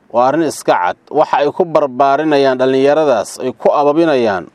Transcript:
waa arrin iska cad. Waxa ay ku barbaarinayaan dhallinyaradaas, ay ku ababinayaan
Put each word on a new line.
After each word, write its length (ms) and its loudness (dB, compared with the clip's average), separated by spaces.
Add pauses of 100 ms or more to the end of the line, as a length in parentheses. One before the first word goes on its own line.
(120)
waa 160 0
arrin 200 -2
iska 280 -4
cad. 220 -2 (140)
Waxa 260 0
ay 140 0
ku 140 -2
barbaarinayaan 920 0
dhallinyaradaas, 800 0
ay 120 -6
ku 200 -2
ababinayaan 840 0